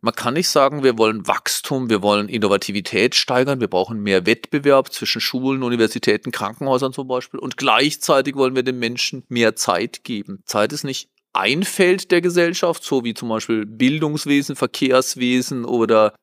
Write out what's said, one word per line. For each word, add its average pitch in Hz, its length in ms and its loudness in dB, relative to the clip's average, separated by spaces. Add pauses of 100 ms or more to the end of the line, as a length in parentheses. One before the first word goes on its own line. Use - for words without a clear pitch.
Man 113 120 -2
kann 123 220 -2
nicht 170 140 -2
sagen, 139 340 2
wir 117 160 4
wollen 110 280 0
Wachstum, - 600 -2
wir 101 140 0
wollen 104 260 2
Innovativität 104 880 0
steigern, 131 440 0
wir 104 100 -2
brauchen 95 320 -2
mehr 95 260 0
Wettbewerb 139 640 2
zwischen - 260 -6
Schulen, 131 440 -2
Universitäten, 117 680 0
Krankenhäusern 131 640 -2
zum 135 140 -10
Beispiel 127 320 -8
und - 180 -10
gleichzeitig 135 800 2
wollen 131 200 2
wir 127 80 0
den 127 140 -4
Menschen 123 520 -6
mehr 117 260 2
Zeit - 480 -2
geben. 101 420 -10
Zeit 107 280 0
ist 147 100 -8
nicht 135 240 -8 (280)
ein 127 280 0
Feld 185 480 0
der 175 100 4
Gesellschaft, 170 600 0
so 131 200 0
wie 113 120 -4
zum 120 140 -8
Beispiel 110 360 -2
Bildungswesen, 143 920 0
Verkehrswesen 127 1080 0
oder, 113 580 4